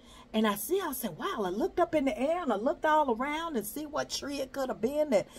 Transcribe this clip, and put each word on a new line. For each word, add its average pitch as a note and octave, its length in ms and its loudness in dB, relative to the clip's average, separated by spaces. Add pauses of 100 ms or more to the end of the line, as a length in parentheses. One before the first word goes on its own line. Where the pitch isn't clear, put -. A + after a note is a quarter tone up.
(340)
and A3 140 4
I G#3 80 2
see, F4 240 0
I E4 140 -2
said, F#3 240 -6
"Wow," C#4+ 260 -4
I F#3 60 -2
looked A#3 300 -2
up E4+ 140 2
in D4 120 2
the B3+ 120 0
air D#4 240 0
and C#4 120 0
I - 20 2
looked B3 300 0
all D4+ 280 4
around D4 440 -2
and G3+ 80 -2
see D4 200 -6
what C#4 240 -4
tree C#4 300 -6
it C4 140 -6
could C4+ 160 -2
have A3+ 100 -6
been D4 300 2
that G3+ 180 4 (120)